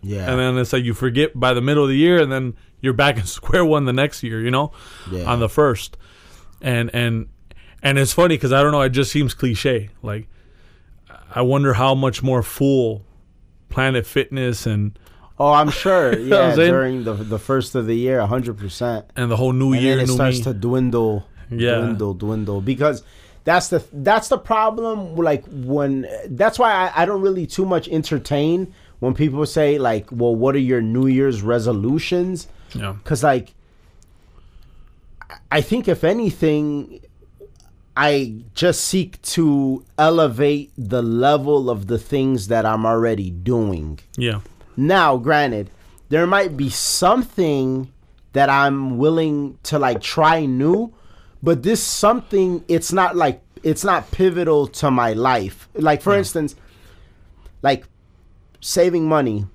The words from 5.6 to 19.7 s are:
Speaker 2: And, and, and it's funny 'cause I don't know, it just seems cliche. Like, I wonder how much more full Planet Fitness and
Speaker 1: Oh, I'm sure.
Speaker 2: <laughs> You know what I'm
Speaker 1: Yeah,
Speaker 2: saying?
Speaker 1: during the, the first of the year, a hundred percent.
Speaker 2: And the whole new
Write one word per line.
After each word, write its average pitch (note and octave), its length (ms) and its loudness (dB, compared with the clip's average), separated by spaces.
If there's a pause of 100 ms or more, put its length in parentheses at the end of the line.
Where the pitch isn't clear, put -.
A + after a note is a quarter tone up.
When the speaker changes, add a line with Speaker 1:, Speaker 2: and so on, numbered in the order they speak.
Speaker 2:
And, A#2+ 320 -2
and, A#2 340 -2 (540)
and C#3 160 2
it's C3+ 160 2
funny E3+ 240 4
'cause C3 140 0
I C#3 100 4
don't D3 100 4
know, D3 100 2
it C3+ 80 2
just B2+ 220 0
seems C#3+ 220 0
cliche. A#2 560 -2 (120)
Like, G#2+ 260 -10 (1040)
I B2 80 -2
wonder C3+ 320 2
how C3 220 2
much C3 260 -2
more B2+ 220 0
full B2 640 0 (640)
Planet C3 360 -2
Fitness B2+ 600 -4
and G#2 320 -4 (420)
Speaker 1:
Oh, C#3+ 120 2
I'm D3 200 4
sure. E3+ 420 2
Speaker 2:
<laughs> A2+ 60 -2
You A#2 100 -6
know C#3+ 80 4
what C#3 60 6
I'm B2+ 80 4
Speaker 1:
Yeah, A#2+ 40 2
Speaker 2:
saying? E3 160 6
Speaker 1:
during C3 340 0
the, A2 80 -4
the G#2+ 260 -6
first C3+ 340 -2
of A#2 140 -2
the A2+ 80 0
year, B2 240 0
a G#2 80 0
hundred A#2 320 -4
percent. G#2+ 460 -6 (100)
Speaker 2:
And B2 160 -2
the A2 60 0
whole B2+ 160 0
new C3 200 2